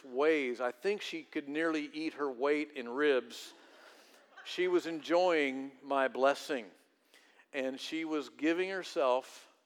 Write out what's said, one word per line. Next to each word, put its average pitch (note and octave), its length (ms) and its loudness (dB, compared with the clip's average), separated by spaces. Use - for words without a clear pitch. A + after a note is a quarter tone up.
weighs. C3 560 2
I B2 100 0
think G3+ 300 -2
she D#3+ 220 -8
could C#3+ 260 -6
nearly D#3 440 0
eat D#3 200 -4
her C#3+ 160 -2
weight D3 460 0
in A#2+ 120 -8
ribs. B2+ 680 0
She F3+ 240 -2
was E3+ 200 2
enjoying D3 840 2
my C3+ 240 2
blessing, B2+ 580 0
and C3 260 -4
she D#3+ 260 -6
was D3+ 240 -2
giving E3 400 0
herself C#3+ 800 0